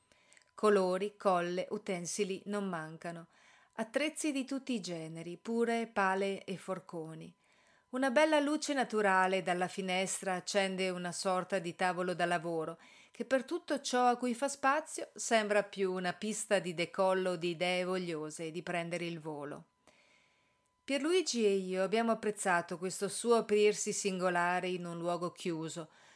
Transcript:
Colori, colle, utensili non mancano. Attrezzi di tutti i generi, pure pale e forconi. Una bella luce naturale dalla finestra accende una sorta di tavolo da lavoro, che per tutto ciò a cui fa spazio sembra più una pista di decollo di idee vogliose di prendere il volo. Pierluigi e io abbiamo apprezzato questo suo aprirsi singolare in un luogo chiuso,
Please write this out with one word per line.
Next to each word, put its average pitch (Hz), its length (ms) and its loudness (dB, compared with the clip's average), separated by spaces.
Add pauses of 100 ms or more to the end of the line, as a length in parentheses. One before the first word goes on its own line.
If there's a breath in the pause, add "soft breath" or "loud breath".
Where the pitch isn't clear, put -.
(540 soft breath)
Colori, 196 640 2
colle, 180 540 2
utensili 190 760 -4
non 202 240 -4
mancano. 170 600 -10 (480 soft breath)
Attrezzi 294 540 -2
di 262 140 -2
tutti 269 280 -4
i 214 80 -2
generi, 165 560 -8
pure 233 500 0
pale 196 560 0
e 185 140 -6
forconi. 165 760 -10 (600 soft breath)
Una 262 160 2
bella 302 300 6
luce 294 320 0
naturale 190 680 4
dalla 180 280 0
finestra 185 640 -2
accende 190 560 0
una 180 240 -4
sorta 185 460 0
di 170 180 -6
tavolo 180 360 0
da 175 120 0
lavoro, 165 520 -2 (320 loud breath)
che - 140 -8
per 254 220 2
tutto 320 340 -2
ciò 247 280 2
a 240 100 4
cui 247 180 0
fa 269 140 -2
spazio 277 680 -2
sembra 208 480 2
più 190 300 -2
una 180 180 -2
pista 208 480 0
di 175 140 -4
decollo 185 640 2
di 175 140 -2
idee 180 340 0
vogliose 165 680 -4
di 170 100 -8
prendere 170 440 -4
il 170 160 -6
volo. 147 460 -10 (1160 soft breath)
Pierluigi 277 600 0
e 196 100 4
io 185 280 0
abbiamo 226 280 2
apprezzato 190 680 0
questo 185 300 -4
suo 233 280 2
aprirsi 208 580 4
singolare 180 760 2
in 180 180 -4
un 170 120 -8
luogo 170 340 -2
chiuso, 160 560 -6 (280 loud breath)